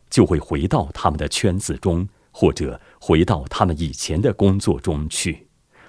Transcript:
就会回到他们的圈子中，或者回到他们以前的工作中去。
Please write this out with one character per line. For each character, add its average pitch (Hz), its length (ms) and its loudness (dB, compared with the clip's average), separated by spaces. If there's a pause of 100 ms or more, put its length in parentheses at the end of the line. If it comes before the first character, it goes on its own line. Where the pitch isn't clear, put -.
就 107 160 6
会 82 140 2
回 73 280 -2
到 98 240 0
他 - 200 0
们 73 80 -4
的 73 100 -4
圈 92 300 0
子 - 180 -6
中， 90 320 0 (220)
或 85 200 4
者 - 300 -8 (180)
回 - 240 4
到 73 240 0
他 - 160 -2
们 82 160 0
以 82 120 -4
前 - 280 -4
的 110 140 2
工 98 240 2
作 82 220 -2
中 78 280 -4
去。 - 380 -6 (440)